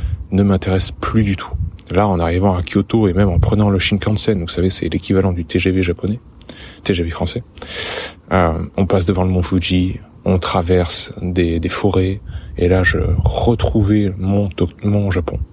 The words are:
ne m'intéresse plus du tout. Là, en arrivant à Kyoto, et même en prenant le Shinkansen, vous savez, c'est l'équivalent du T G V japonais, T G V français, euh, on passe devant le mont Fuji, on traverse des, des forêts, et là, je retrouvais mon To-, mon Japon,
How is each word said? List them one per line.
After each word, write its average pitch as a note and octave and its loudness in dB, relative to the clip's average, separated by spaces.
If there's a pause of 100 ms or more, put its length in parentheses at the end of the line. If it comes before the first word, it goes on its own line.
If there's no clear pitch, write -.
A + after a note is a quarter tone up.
(320)
ne F#2+ 4
m'intéresse F#2+ 0
plus - 0
du G2+ 0
tout. - -10 (420)
Là, G2+ 4
en F#2 2
arrivant F2+ 2
à F2 0
Kyoto, G#2 2
et F#2 2
même G2 4
en E2+ 2
prenant G#2 2
le G2 2
Shinkansen, G#2 0
vous E2 -6
savez, F#2 0
c'est - -4
l'équivalent F#2+ 0
du F2 -4
T F2+ -2
G F#2+ 0
V F#2 2
japonais, F#2 -2 (640)
T - 0
G E2+ 0
V E2 -4
français, - -6 (880)
euh, E2+ 2 (100)
on G2 2
passe F2+ 2
devant F#2 2
le F#2 2
mont F#2 2
Fuji, F#2 0 (240)
on F#2 2
traverse F2+ 0 (100)
des, F2 0
des E2+ -2
forêts, F#2+ 0 (360)
et F2 2
là, F#2 4
je F2+ 2 (260)
retrouvais G#2+ 2
mon G2 0
To-, F2 -2 (160)
mon G2+ 0
Japon, F2 -2 (140)